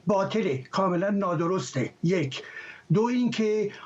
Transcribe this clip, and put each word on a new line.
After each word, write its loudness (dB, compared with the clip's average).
باطله، 2
کاملاً 0
نادرسته. 0
یک. 0
دو 6
اینکه 0